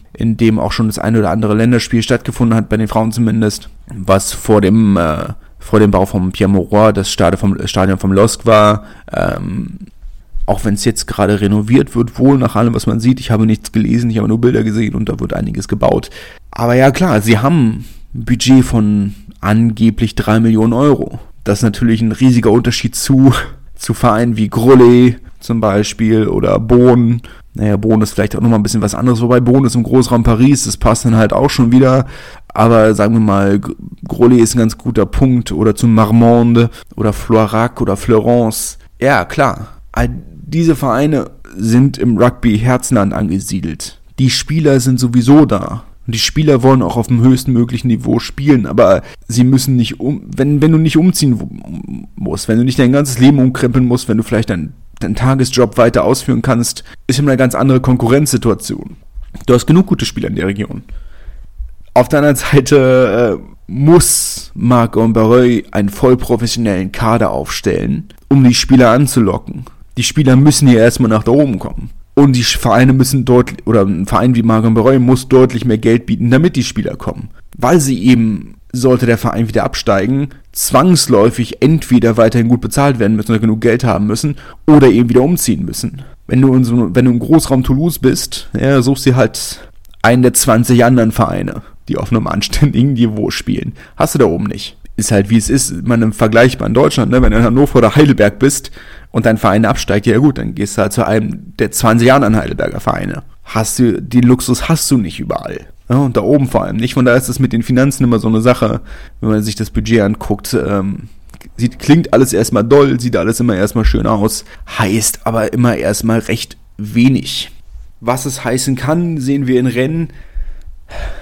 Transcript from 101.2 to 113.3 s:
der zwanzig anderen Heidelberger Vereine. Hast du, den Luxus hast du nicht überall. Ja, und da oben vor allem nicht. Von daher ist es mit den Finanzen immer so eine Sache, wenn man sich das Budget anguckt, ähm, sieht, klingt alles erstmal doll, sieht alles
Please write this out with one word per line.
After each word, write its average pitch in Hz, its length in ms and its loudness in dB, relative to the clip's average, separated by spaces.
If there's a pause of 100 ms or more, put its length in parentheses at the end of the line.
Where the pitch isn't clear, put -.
der 110 140 -2
zwanzig 117 420 2
anderen 123 220 2
Heidelberger - 460 -4
Vereine. - 420 -6 (220)
Hast - 340 -6
du, 123 240 0
den 123 220 0
Luxus 123 440 0
hast - 220 -2
du 131 80 2
nicht 98 220 -6
überall. - 400 -8 (280)
Ja, 120 100 2
und 131 180 0
da - 60 0
oben 135 260 2
vor 98 160 -2
allem 95 140 -6
nicht. 123 160 -4
Von 127 100 0
daher 123 140 4
ist - 100 -6
es 123 100 -6
mit 131 140 -2
den 117 100 -2
Finanzen 131 400 0
immer 120 160 2
so 104 80 -6
eine 110 140 0
Sache, 120 400 0 (400)
wenn 113 100 -2
man 107 140 0
sich 107 100 -6
das 110 160 -8
Budget 113 300 0
anguckt, 104 520 -4
ähm, 98 520 -4 (520)
sieht, 120 220 -4
klingt 156 340 2
alles 131 200 2
erstmal 104 320 0
doll, 135 340 4
sieht 120 180 -4
alles 101 220 -2